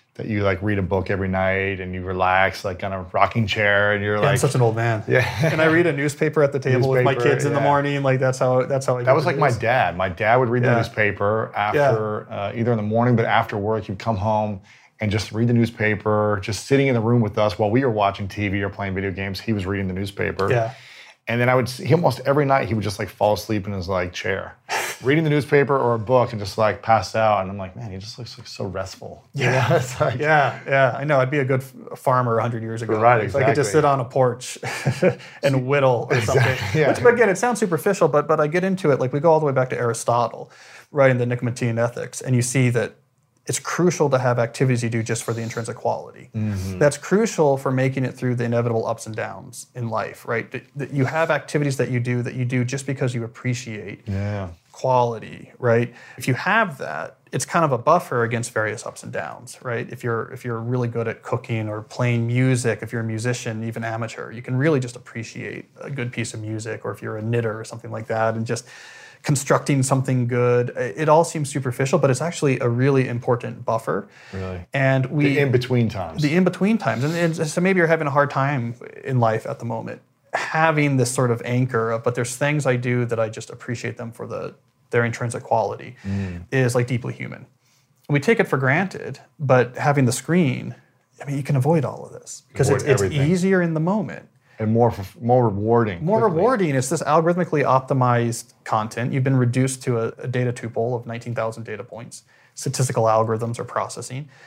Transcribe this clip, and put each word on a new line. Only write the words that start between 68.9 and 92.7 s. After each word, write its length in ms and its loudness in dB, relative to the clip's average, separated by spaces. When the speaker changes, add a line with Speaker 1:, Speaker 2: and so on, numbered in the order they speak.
Speaker 2:
constructing 580 2
something 460 0
good. 500 2
It 320 -2
all 140 6
seems 260 -4
superficial, 480 -2
but 140 4
it's 100 2
actually 380 0
a 100 0
really 380 4
important 580 -4
buffer. 420 -2
Speaker 1:
Really? 400 -8
Speaker 2:
And 360 2
we 160 0
Speaker 1:
The 160 4
in-between 500 2
times. 320 -6
Speaker 2:
The 140 2
in-between 420 2
times. 260 -2
And, 120 -2
and 200 0
so 120 -4
maybe 200 4
you're 80 6
having 180 2
a 60 -2
hard 180 4
time 460 -2
in 160 0
life 280 2
at 100 -8
the 80 -12
moment, 360 -8
having 640 2
this 140 2
sort 200 2
of 120 -2
anchor 460 0
of, 140 -2
"But 100 0
there's 220 -4
things 320 0
I 80 2
do 300 0
that 140 -4
I 100 0
just 200 -14
appreciate 480 -10
them 140 -12
for 160 -12
the, 260 -10
their 120 2
intrinsic 380 -4
quality," 540 -2
Speaker 1:
Mm. 440 -6
Speaker 2:
is, 240 2
like, 100 2
deeply 280 -4
human. 340 -12
We 120 2
take 200 2
it 80 4
for 100 0
granted, 600 -2
but 360 4
having 300 2
the 60 4
screen, 640 0
I 60 -14
mean, 120 -6
you 60 -4
can 120 0
avoid 280 2
all 220 -8
of 80 -18
this 360 -18
because 200 0
Speaker 1:
Avoid 140 2